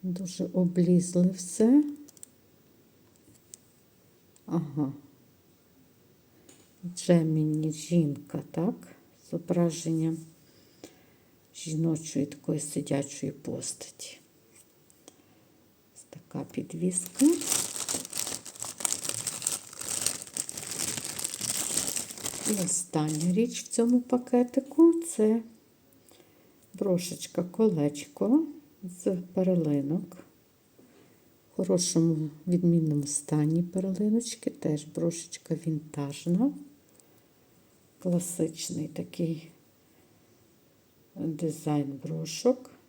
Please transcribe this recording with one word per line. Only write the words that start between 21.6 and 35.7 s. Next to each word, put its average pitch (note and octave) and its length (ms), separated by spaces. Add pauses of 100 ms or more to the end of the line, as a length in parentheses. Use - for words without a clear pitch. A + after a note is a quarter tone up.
І G3 140
остання D#3+ 680
річ A3+ 300
в - 40
цьому A#3+ 340
пакетику — B3 920 (140)
це A3 340 (1300)
брошечка-колечко F#3 1700 (360)
з F#3 340 (160)
перлинок. E3 840 (1300)
В - 40
хорошому, E3 720 (180)
відмінному E3+ 600
стані D#3 560
перлиночки. G3 840
Теж D3+ 360
брошечка - 720 (120)
вінтажна. D#3+ 840 (1500)